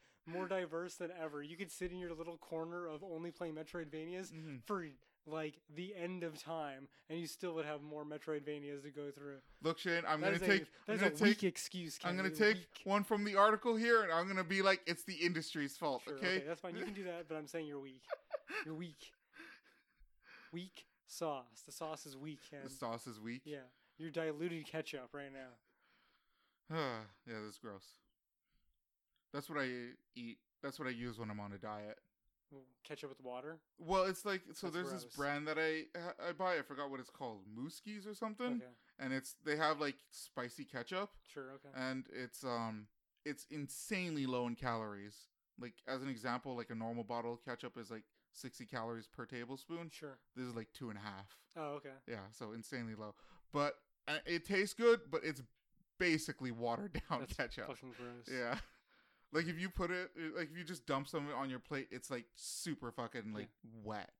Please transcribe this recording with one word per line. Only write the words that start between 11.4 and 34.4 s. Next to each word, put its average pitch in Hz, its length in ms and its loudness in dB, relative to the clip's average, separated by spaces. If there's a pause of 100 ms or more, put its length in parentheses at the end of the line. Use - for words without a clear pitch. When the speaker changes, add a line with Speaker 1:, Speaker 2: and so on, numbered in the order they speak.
Speaker 1:
excuse, 175 580 0
Speaker 2:
I'm 180 120 2
gonna 190 140 4
Speaker 1:
Kenny. 208 240 8
Speaker 2:
take - 40 -2
Speaker 1:
Weak. - 260 -12
Speaker 2:
one 196 200 6
from 208 200 4
the 202 140 2
article 214 380 10
here, 226 280 8
and 180 80 2
I'm 170 160 6
gonna 190 160 4
be 190 180 4
like, 190 240 8
"It's 170 180 2
the 190 120 -6
industry's 160 640 2
fault," 143 260 2
Speaker 1:
Sure, 151 140 -4
Speaker 2:
okay? 180 200 4
Speaker 1:
okay, 139 80 -2
that's 160 160 -4
fine. 175 140 -4
You 240 100 -2
can 208 80 -4
do 196 120 -4
that, 170 220 -4
but 160 80 -4
I'm 151 120 -4
saying 160 180 -4
you're 143 140 -4
weak. 135 240 -12 (460)
Speaker 2:
<laughs> 427 160 -4
Speaker 1:
You're 311 100 -4
weak. 170 380 -8 (1400)
Weak 180 340 -8 (220)
sauce. 135 580 -2
The 147 60 -14
sauce 156 360 -4
is 135 100 -12
weak, 147 220 -6 (100)
Ken. 143 140 -12
Speaker 2:
The 135 60 -6
sauce 120 380 -2
is 110 120 -8
weak? 117 260 -6
Speaker 1:
Yeah. 151 120 -6 (400)
You're 160 120 -6
diluted 160 560 0
ketchup 147 480 -4
right 139 180 -8
now. - 1400 -14
Speaker 2:
<sighs> 131 240 0 (280)
Yeah, 117 80 -6 (100)
that's 107 140 -12
gross. 101 240 -10 (1500)
That's 143 160 -4
what 151 100 0
I 131 80 4 (480)
eat. 117 240 -8 (240)
That's 139 160 -6
what 143 80 -2
I 127 40 0
use 120 280 -4
when 113 100 -4
I'm 104 100 -4
on 101 140 -6
a 101 40 -8
diet. 104 420 -6 (520)
Speaker 1:
Well, 139 120 -18 (200)
ketchup 147 260 -8
with 131 120 -16
water? 131 380 -6 (180)
Speaker 2:
Well, 185 280 6
it's 190 200 0
like, 196 160 2 (120)